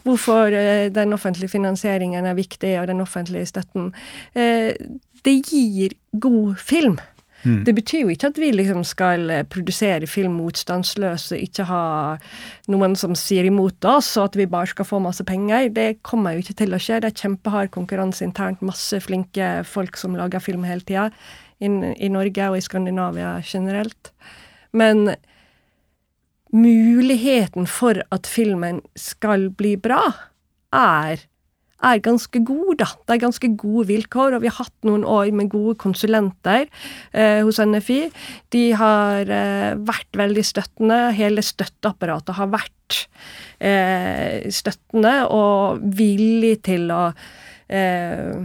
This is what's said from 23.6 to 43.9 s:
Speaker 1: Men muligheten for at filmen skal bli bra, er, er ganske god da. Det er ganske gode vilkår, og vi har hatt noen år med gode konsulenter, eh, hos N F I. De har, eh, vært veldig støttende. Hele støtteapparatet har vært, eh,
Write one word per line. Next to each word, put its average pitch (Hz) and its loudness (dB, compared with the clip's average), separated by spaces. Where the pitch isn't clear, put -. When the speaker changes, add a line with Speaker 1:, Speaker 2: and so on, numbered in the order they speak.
Speaker 1:
Men 214 4
muligheten 233 4
for 233 0
at 185 -4
filmen 180 -2
skal 196 -2
bli 202 0
bra, 240 0
er, 156 4
er 247 6
ganske 233 2
god 302 0
da. - 2
Det 233 2
er 233 0
ganske 240 0
gode 214 0
vilkår, 247 0
og 226 -2
vi 233 0
har - -6
hatt - -10
noen 208 2
år 208 2
med 202 0
gode 214 0
konsulenter, 208 0
eh, 214 4
hos 214 2
N 214 4
F 214 -2
I. 262 2
De 240 4
har, 208 4
eh, 202 -2
vært 214 -6
veldig 208 0
støttende. 226 0
Hele 208 2
støtteapparatet 185 -6
har 196 -2
vært, - -6
eh, 185 0